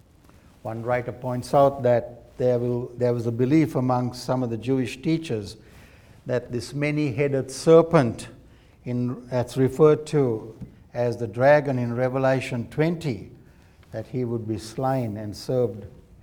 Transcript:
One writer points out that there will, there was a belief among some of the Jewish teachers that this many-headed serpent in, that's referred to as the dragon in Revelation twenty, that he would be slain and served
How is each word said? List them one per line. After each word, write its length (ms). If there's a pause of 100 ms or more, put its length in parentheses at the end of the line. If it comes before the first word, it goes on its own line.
(640)
One 200
writer 300
points 420
out 300
that 520
there 220
will, 380
there 180
was 120
a 60
belief 440
among 380
some 280
of 80
the 60
Jewish 460
teachers 540 (680)
that 240
this 240
many-headed 760
serpent 760 (580)
in, 440
that's 280
referred 500
to 500 (380)
as 220
the 120
dragon 500
in 160
Revelation 760
twenty, 600 (640)
that 160
he 160
would 240
be 100
slain 580
and 200
served 500 (360)